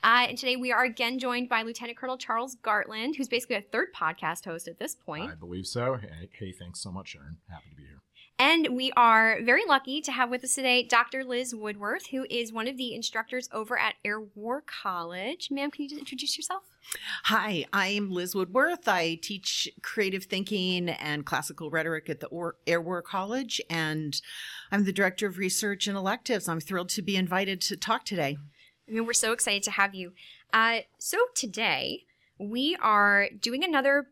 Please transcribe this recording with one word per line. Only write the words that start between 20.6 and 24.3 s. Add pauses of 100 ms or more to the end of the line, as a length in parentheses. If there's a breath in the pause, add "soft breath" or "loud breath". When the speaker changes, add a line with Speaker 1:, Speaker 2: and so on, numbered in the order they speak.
Speaker 3:
and
classical
rhetoric
at
the
Or-, (100)
Air
War
College,
and (540 loud breath)